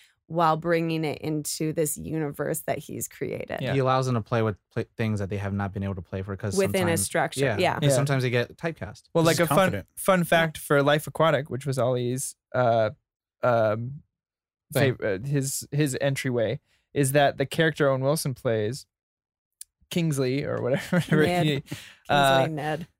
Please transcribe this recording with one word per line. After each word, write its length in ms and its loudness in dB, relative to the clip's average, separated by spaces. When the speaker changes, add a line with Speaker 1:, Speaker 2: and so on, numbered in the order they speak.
Speaker 1:
while 320 0
bringing 480 0
it 160 -4
into 500 -4
this 240 -2
universe 680 -6
that 100 -2
he's 320 -10
created. 540 -8
Speaker 2:
Yeah. 100 -2
Speaker 3:
He 60 0
allows 260 2
them 120 0
to 40 0
play 220 -2
with 160 -2
pla-, 120 -6
things 220 -2
that 100 -6
they 80 -4
have 160 -4
not 180 -4
been 100 -6
able 120 -4
to 80 -10
play 180 -8
for 160 -8
'cause 180 -6
Speaker 1:
Within 200 0
a 60 0
Speaker 3:
sometimes 220 0
Speaker 1:
structure, 380 -2
Speaker 3:
Yeah, 160 0
Speaker 1:
yeah. 240 0
Speaker 3:
'cause 40 0
Speaker 2:
Yeah. 120 6
Speaker 3:
sometimes 280 2
they 60 0
get 280 0
typecast. 460 -8
Speaker 2:
Well, 100 4
Speaker 4:
He's 140 4
Speaker 2:
like 20 -2
a 80 4
fun, 80 2
Speaker 4:
confident. 300 2
Speaker 2:
fun 280 2
fact 340 2
for 240 2
Life 240 2
Aquatic, 420 0
which 160 -8
was 140 -2
Ali's, 580 -2
uh, 360 4
um, 600 0
Speaker 3:
Thing. 240 2
Speaker 2:
fav-, 280 -4
uh, 20 -8
his, 440 -4
his 300 0
entryway, 600 -2
is 200 2
that 260 4
the 80 0
character 420 2
Owen 140 2
Wilson 320 -2
plays, 500 -2
Kingsley 540 0
or 160 -4
whatever, 260 0
<laughs> 100 -16
whatever 300 4
Speaker 1:
Ned. 200 2
Speaker 2:
he, 40 2
Speaker 1:
Kingsley 160 -14
Speaker 2:
uh, 380 6
Speaker 1:
Ned. 380 -6